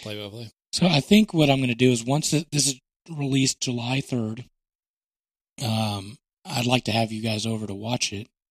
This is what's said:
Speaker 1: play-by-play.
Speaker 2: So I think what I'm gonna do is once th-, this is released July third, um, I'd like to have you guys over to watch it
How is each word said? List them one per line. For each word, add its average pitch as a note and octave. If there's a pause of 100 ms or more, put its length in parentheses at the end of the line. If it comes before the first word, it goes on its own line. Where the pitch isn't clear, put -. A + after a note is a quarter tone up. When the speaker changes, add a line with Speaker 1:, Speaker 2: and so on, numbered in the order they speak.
Speaker 1:
play-by-play. G#2 (220)
Speaker 2:
So -
I D#3
think G#3
what D3+
I'm C3+
gonna B2
do B2+
is A#2
once C#3+
th-, D#3+
this C#3
is C3 (300)
released C#3
July B2
third, A#2 (1200)
um, G#2+ (280)
I'd B2
like B2
to A2
have A2+
you A2
guys A2
over A2
to G2
watch A2
it G#2 (240)